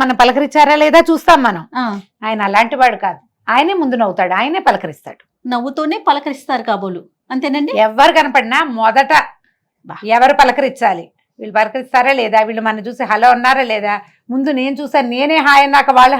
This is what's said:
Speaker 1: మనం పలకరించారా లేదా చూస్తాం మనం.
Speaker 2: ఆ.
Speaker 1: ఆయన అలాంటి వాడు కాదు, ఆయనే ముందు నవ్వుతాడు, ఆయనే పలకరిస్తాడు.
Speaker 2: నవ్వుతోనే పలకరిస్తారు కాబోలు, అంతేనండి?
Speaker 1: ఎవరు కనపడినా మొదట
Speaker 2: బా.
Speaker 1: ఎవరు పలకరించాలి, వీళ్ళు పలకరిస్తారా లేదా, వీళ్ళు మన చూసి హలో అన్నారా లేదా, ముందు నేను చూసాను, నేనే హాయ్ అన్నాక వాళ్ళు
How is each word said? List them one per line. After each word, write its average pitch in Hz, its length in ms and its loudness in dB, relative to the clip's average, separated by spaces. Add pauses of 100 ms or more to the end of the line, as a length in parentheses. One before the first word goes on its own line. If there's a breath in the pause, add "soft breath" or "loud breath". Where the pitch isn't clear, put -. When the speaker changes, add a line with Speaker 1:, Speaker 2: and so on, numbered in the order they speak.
Speaker 1:
మనం 254 180 0
పలకరించారా 285 640 2
లేదా 311 160 6 (100)
చూస్తాం 320 380 0
మనం. 175 160 -4 (180)
Speaker 2:
ఆ. 247 40 -4 (400)
Speaker 1:
ఆయన 220 240 -4
అలాంటి 226 340 0
వాడు 220 220 0
కాదు, 170 140 -6 (340)
ఆయనే 311 280 0
ముందు 254 220 -2
నవ్వుతాడు, 185 380 -2
ఆయనే 311 260 -4
పలకరిస్తాడు. 175 560 -6 (300)
Speaker 2:
నవ్వుతోనే 294 440 -6 (120)
పలకరిస్తారు 285 600 -4
కాబోలు, 190 320 -6 (300)
అంతేనండి? 285 420 -4 (140)
Speaker 1:
ఎవరు 262 320 2
కనపడినా 269 400 0 (180)
మొదట 233 360 0 (760)
Speaker 2:
బా. - 80 -16 (220)
Speaker 1:
ఎవరు 269 240 4
పలకరించాలి, 247 640 0 (340)
వీళ్ళు 214 180 -14
పలకరిస్తారా 247 540 0 (100)
లేదా, 220 260 2
వీళ్ళు 220 200 -6
మన 214 200 -4
చూసి 247 240 -8
హలో 247 240 4
అన్నారా 254 380 0
లేదా, 208 220 -4 (380 soft breath)
ముందు 269 160 -2 (100)
నేను 269 220 -4
చూసాను, 269 340 -2
నేనే 294 220 0 (100)
హాయ్ 277 200 6
అన్నాక 277 320 2
వాళ్ళు 262 200 6